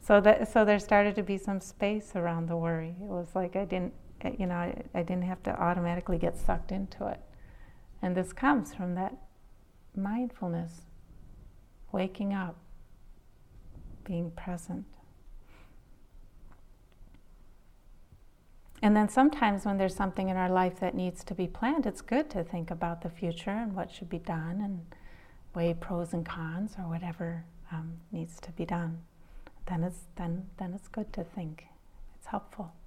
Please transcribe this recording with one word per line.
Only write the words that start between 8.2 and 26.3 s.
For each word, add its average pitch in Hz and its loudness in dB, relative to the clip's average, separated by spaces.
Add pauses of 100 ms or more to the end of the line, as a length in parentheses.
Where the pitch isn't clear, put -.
comes 269 2
from 180 -2
that 190 -2 (800)
mindfulness, 185 -2 (1120)
waking 196 0
up, 185 -2 (1500)
being 170 -2
present. 180 -8 (4000)
And 208 10
then 208 8
sometimes 254 6
when 196 2
there's 190 4
something 190 0
in 185 2
our 185 4
life 185 4
that 185 0
needs 180 -2
to 185 -6
be 180 0
planned, 269 0
it's - -2
good 302 2
to 180 -2
think 170 -4
about 170 -2
the 170 -4
future 170 -4
and 214 -2
what 185 -4
should 170 -12
be 180 -4
done 165 -2
and 196 -2 (720)
weigh 170 2
pros 170 -4
and 170 0
cons 170 -4